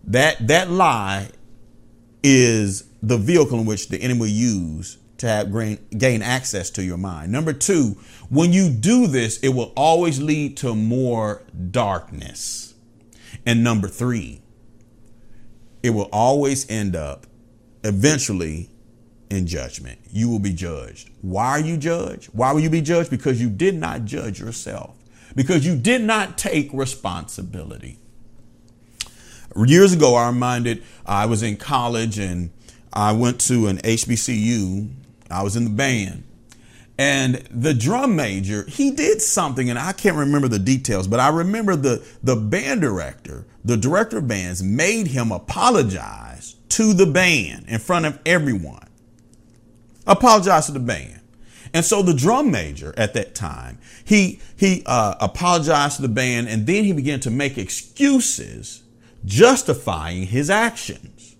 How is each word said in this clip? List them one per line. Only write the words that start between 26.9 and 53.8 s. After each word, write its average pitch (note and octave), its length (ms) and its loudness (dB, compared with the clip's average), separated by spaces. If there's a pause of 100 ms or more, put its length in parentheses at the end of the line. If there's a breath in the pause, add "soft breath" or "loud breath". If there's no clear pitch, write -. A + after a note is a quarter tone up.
Years D#3+ 340 8
ago, D3 220 4
I A#2+ 140 4
reminded, B2 560 -2 (220 loud breath)
I G2+ 200 0
was A2 160 0
in G#2+ 160 -4
college A#2 640 -2
and F2+ 320 -6 (420 soft breath)
I G#2 200 2
went A#2+ 280 2
to A#2 260 2
an F#2+ 160 -2
H A2+ 240 0
B B2 80 0
C A#2 200 -4
U. G#2 540 -2 (420)
I F2+ 100 -6
was G2 140 -2
in A#2 80 0
the A2+ 80 -2
band. G#2+ 540 -2 (720 soft breath)
And C3+ 380 2 (120)
the B2 240 0
drum G3+ 420 2
major, G#2 500 -2
he C#4 260 0
did D#4+ 280 2
something, C3+ 520 -2
and A#2+ 80 -4
I F3 140 -4
can't F#3 220 0
remember C#3+ 320 2
the A2 120 0
details, G#2 480 0
but A2+ 120 2
I C3+ 100 4
remember F#3 460 0
the, C3+ 300 0 (160 loud breath)
the B2 140 2
band F#3 460 -2
director, D#2 680 -6 (180 soft breath)
the A#2+ 100 2
director F#3 440 0
of C#3+ 80 -4
bands, F#2 340 -4
made E3+ 460 0
him B2 240 -2
apologize F#2 1200 -2 (140)
to G#3+ 240 2
the F3+ 140 6
band C#3+ 600 0
in A2+ 120 -4
front E3+ 260 0
of D3 220 -4
everyone. B2 600 0 (1160)
Apologize G3 600 6
to D3+ 40 -8
the C3+ 80 -6
band. G#2+ 420 -6 (520 loud breath)
And E3 100 2
so G3+ 200 2
the F3 100 4
drum G#3+ 380 4
major D#2 440 -6
at G#2+ 200 -2
that A2 180 -6
time, F2 460 -10 (260 loud breath)